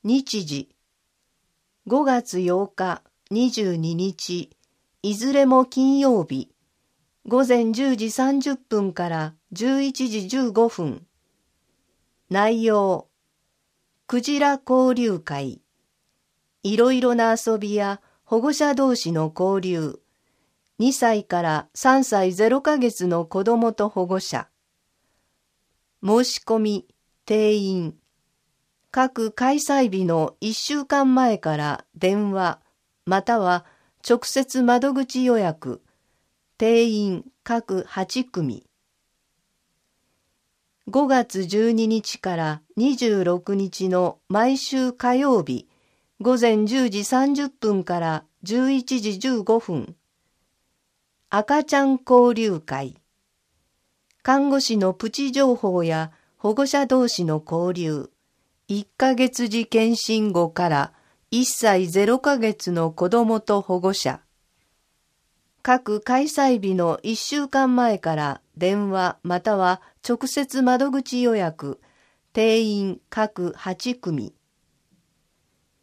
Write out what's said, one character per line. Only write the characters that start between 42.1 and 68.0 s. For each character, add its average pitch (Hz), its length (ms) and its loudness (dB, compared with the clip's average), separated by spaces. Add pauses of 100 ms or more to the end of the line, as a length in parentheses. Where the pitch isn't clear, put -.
か 185 160 -4
ら 156 260 -4 (140)
二 254 200 2
十 214 280 0
六 180 320 -2
日 190 320 -4
の 180 400 0
毎 233 300 2
週 262 340 -2
火 247 240 0
曜 262 280 2
日、 131 240 -6 (520)
午 247 200 2
前 220 260 4
十 247 240 0
時 202 140 -4
三 269 300 0
十 285 160 -2
分 202 340 -2
か 175 160 -4
ら 160 260 -4 (180)
十 247 280 0
一 262 280 -2
時 208 200 -4
十 247 220 -2
五 226 180 2
分。 165 360 -8 (1300)
赤 233 340 0
ち 302 120 -2
ゃ 277 100 4
ん 269 200 2
交 247 300 6
流 208 240 -2
会。 135 380 -10 (1200)
看 277 280 2
護 269 100 2
師 226 180 -2
の 185 160 2
プ 220 160 -6
チ 277 220 -4
情 262 240 4
報 180 280 0
や 160 280 -2 (260)
保 214 160 0
護 277 120 2
者 277 200 0
同 254 220 2
士 180 160 -4
の 156 200 -2
交 175 300 -2
流。 156 360 -6 (580)
一 202 200 -6 (100)
ヶ 262 180 2
月 254 320 0
児 220 180 -2
検 226 300 2
診 214 360 -2
後 170 180 0
か 175 200 -2
ら 143 240 -2 (360)
一 247 160 0
歳 190 420 2
ゼ 190 180 2
ロ 240 140 2
ヶ 285 180 2
月 214 340 -2
の 165 200 0
子 175 180 -2
ど 233 160 4
も 220 140 0
と 208 220 0
保 185 180 -2
護 190 140 0
者。 131 280 -6 (1400)
各 247 380 0
開 262 220 0
催 269 360 2
日 190 140 -2
の 170 300 0
一 220 120 -4
週 285 320 -6
間 269 280 2
前 240 240 2
か 165 160 -2